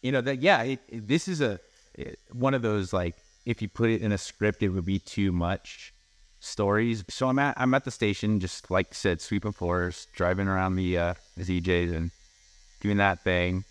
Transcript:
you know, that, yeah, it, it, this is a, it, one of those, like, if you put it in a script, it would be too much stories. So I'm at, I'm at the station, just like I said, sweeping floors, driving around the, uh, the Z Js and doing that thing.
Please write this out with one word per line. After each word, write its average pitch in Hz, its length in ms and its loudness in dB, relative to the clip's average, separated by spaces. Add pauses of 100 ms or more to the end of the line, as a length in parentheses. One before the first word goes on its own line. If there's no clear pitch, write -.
you 127 100 -2
know, 131 100 2
that, 127 200 -2
yeah, 165 220 6
it, 131 160 -4 (100)
it, 110 180 -10
this 143 200 2
is 180 140 -4
a, 104 180 0 (360)
it, - 240 -12 (120)
one 131 220 0
of 127 80 0
those, 104 320 0
like, 87 220 0 (300)
if 117 160 -4
you 107 80 -6
put 117 200 2
it 113 120 2
in 107 100 0
a 101 60 0
script, - 440 -2
it 101 80 2
would 92 160 -2
be 95 140 0
too 98 320 0
much - 640 -4 (460)
stories. 107 720 0
So 131 200 -2
I'm 131 100 2
at, 143 200 0
I'm 127 140 2
at 131 120 2
the 131 60 -8
station, 107 480 0
just - 300 -8
like 92 220 2
I - 20 -20
said, 87 280 0
sweeping 104 320 -4
floors, 90 600 -2
driving 92 340 0
around 95 280 0
the, 90 220 0
uh, 87 160 0 (220)
the 90 80 -8
Z 90 180 0
Js 87 340 2
and 85 160 -2 (680)
doing 104 160 0
that 98 260 4
thing. 90 480 2